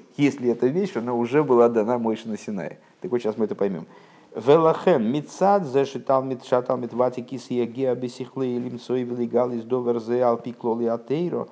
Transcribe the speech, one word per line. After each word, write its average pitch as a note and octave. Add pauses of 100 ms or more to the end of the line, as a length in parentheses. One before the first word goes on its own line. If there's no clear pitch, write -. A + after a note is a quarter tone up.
(160)
если C#3
эта B2
вещь, F#3
она A#2+
уже A#2+
была A#2+
дана A#2
Мойше A2+
на G#2
Синае? F#2+ (220)
Так F#2
вот, B2
сейчас G#2+
мы A2
это G2+
поймём. F#2+ (500)
«Велахен D#3+
мицад F#3
зе C#3
шитал C3+
мит-, C3
шатал B2+
митвати B2
кис A#2+
ягеа B2
бесихле B2+
и A#2+
лимцой B2+
велигал A#2+
из A#2
довер A#2+
зе A#2+
ал A#2+
пи A#2
клоли A#2
атейро». C3